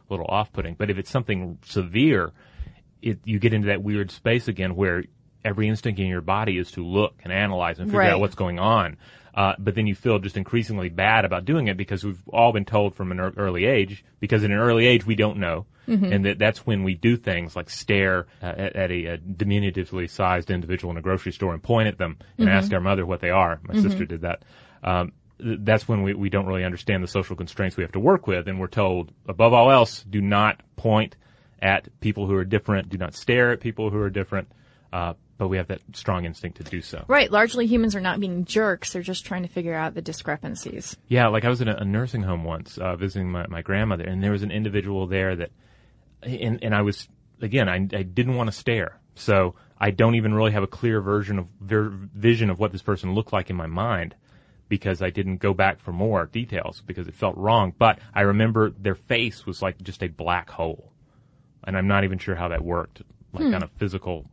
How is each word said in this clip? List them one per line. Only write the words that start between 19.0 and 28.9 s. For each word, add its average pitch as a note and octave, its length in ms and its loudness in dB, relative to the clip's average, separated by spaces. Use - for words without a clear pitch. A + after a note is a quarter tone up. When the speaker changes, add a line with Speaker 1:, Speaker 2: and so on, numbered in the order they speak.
Speaker 1:
a E2+ 120 -6
diminutively F#2 920 -2
sized F2+ 420 0
individual F2+ 400 -4
in E2+ 60 -6
a E2 60 -8
grocery F#2+ 300 -2
store F#2 200 -4
and E2 100 -10
point A2+ 240 2
at G#2 120 -2
them E2 180 -4
and A3 100 4
Speaker 2:
Mm-hmm. G2 80 6
Speaker 1:
ask G3+ 160 2
our F#3+ 80 2
mother F#3+ 260 2
what F2+ 140 -4
they F2+ 100 0
are. F2 320 2
My F#2 120 -6
Speaker 2:
Mm-hmm. - 120 4
Speaker 1:
sister F#2+ 200 -2
did E2 160 -8
that. F2 200 -4
Um, F2+ 300 0
th-, A2+ 240 -4
that's A2 240 2
when G#2 160 2
we, G2 120 0
we G2 160 -2
don't G2 160 0
really F#2 180 -2
understand F#2 400 -2
the - 40 -4
social F#2 280 -4
constraints F2+ 400 -4
we F2+ 80 -4
have D#2+ 80 -8
to F#2+ 80 -4
work E3+ 260 2
with, F2+ 220 -2
and F#2+ 100 -4
we're F#2 100 -4
told, F#2 440 -2